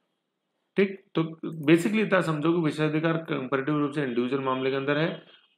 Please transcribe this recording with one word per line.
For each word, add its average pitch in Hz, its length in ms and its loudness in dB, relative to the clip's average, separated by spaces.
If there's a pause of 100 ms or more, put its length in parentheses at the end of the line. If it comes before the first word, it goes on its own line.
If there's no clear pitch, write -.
(760)
ठीक। 196 220 2 (160)
तो 160 80 2 (440)
basically 202 320 4
इतना 185 220 2
समझो 156 320 0
कि 175 80 2
विशेषाधिकार 156 560 0 (120)
comparative 139 500 -2
रूप 143 120 0
से 147 120 -2
individual 123 400 -2
मामले 131 260 0
के 135 60 -2
अंदर 139 220 -2
है 165 260 -2 (340)